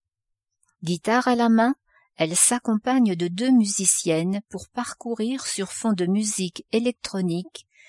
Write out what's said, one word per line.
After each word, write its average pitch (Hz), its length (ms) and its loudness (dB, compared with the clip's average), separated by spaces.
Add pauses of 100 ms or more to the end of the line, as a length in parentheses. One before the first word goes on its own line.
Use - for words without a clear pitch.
(840)
Guitare 208 440 0
à 247 80 4
la 233 140 2
main, 226 260 4 (400)
elle 160 200 -2
s'accompagne 233 800 2
de 175 120 -2
deux 220 240 0
musiciennes 190 960 2
pour - 200 -12
parcourir 240 760 -6
sur - 260 -6
fond 220 220 -2
de 180 140 0
musique 196 640 -2
électronique 190 960 -4 (200)